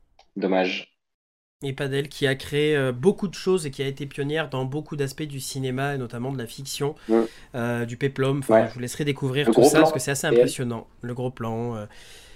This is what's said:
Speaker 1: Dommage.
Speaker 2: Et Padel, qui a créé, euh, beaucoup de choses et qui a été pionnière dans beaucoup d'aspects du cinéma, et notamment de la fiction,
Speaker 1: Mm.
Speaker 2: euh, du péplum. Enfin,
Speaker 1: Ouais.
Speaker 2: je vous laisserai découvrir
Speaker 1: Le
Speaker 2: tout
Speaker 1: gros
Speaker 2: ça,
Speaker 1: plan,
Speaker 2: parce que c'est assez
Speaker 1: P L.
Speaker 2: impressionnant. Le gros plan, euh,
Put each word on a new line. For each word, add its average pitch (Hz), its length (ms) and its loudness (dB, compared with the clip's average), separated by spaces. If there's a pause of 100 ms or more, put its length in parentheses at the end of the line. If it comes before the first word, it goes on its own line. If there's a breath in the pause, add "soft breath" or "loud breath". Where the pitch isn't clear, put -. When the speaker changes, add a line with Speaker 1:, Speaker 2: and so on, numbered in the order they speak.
(360)
Speaker 1:
Dommage. 95 540 0 (760)
Speaker 2:
Et 139 60 -4
Padel, 139 380 -2
qui - 180 0
a 135 80 2
créé, 147 400 0
euh, 131 160 2
beaucoup 175 380 2
de - 60 -12
choses 185 300 0
et 139 60 -6
qui 139 100 -6
a 135 60 -4
été 139 180 -8
pionnière 147 440 -2
dans 131 160 -2
beaucoup 147 320 -6
d'aspects 139 260 -4
du 139 160 -8
cinéma, 131 560 -4
et - 20 -4
notamment 123 360 -6
de 135 40 -6
la 120 80 -6
fiction, 143 500 -6 (120 soft breath)
Speaker 1:
Mm. 113 140 6 (340 loud breath)
Speaker 2:
euh, 120 300 -2
du 117 100 -8
péplum. 135 440 0
Enfin, 110 240 6
Speaker 1:
Ouais. 113 40 -2
Speaker 2:
je - 60 -10
vous 123 80 -10
laisserai 123 240 -6
découvrir 139 420 0
Speaker 1:
Le 117 60 6
Speaker 2:
tout 117 80 6
Speaker 1:
gros 139 80 10
Speaker 2:
ça, 151 80 4
Speaker 1:
plan, 156 60 8
Speaker 2:
parce 160 100 4
que 151 60 -2
c'est - 120 -4
assez 135 160 -2
Speaker 1:
P 147 80 2
L. 120 60 8
Speaker 2:
impressionnant. 120 460 0 (140)
Le 120 120 -6
gros 123 180 -4
plan, 117 460 -4
euh, 104 80 -8 (500 soft breath)